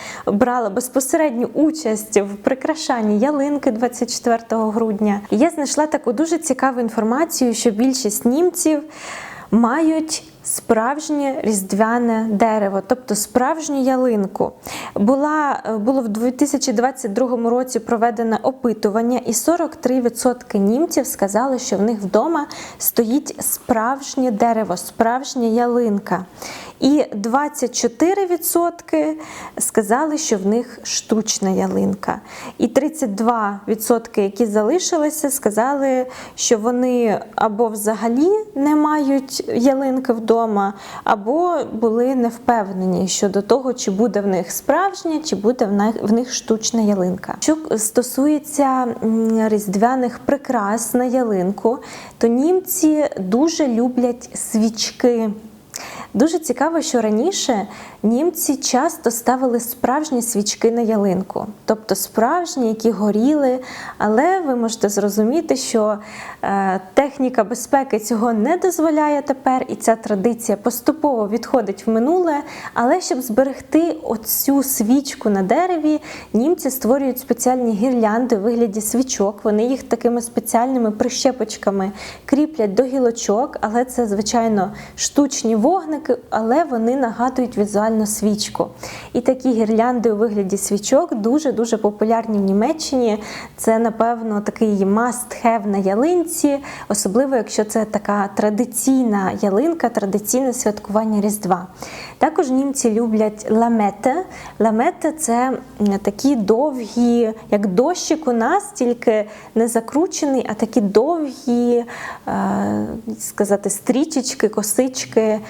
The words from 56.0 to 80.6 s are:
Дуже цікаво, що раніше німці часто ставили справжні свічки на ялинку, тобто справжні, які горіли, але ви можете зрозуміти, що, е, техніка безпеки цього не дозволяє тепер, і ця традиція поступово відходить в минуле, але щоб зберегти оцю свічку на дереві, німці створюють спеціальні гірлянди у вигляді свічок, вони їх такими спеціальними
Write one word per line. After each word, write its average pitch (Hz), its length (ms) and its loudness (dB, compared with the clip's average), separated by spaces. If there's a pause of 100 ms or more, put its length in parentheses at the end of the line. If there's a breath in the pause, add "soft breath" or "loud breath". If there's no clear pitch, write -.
Дуже 320 260 2
цікаво, 320 420 0
що 240 200 0
раніше 214 640 0 (360 loud breath)
німці 277 520 2
часто 262 560 0
ставили 247 480 0
справжні 262 640 -2
свічки 220 500 0
на 233 100 0
ялинку, 202 640 0 (200)
тобто 214 300 -2
справжні, 269 720 0
які 220 240 0
горіли, 247 680 2 (380 loud breath)
але 294 440 2
ви 269 140 0
можете 226 340 0
зрозуміти, 214 640 0
що, 214 420 0 (460 loud breath)
е, 196 360 0 (140)
техніка 262 500 2
безпеки 247 560 0
цього 226 340 0
не 240 240 2
дозволяє 302 640 0
тепер, 262 460 -2
і 220 80 -6
ця 226 200 2
традиція 220 640 -2
поступово 247 720 0
відходить 214 600 -2
в - 20 0
минуле, 294 520 2 (320 loud breath)
але 277 280 2
щоб 262 200 -2
зберегти 269 840 0
оцю - 600 0
свічку 254 640 0
на 196 140 2
дереві, 302 580 2 (320 loud breath)
німці 277 380 2
створюють 254 480 0
спеціальні 247 540 0
гірлянди 233 640 2
у 185 40 -2
вигляді 233 400 0
свічок, 208 640 0
вони 214 220 2
їх 254 180 -2
такими 240 380 0
спеціальними 240 720 0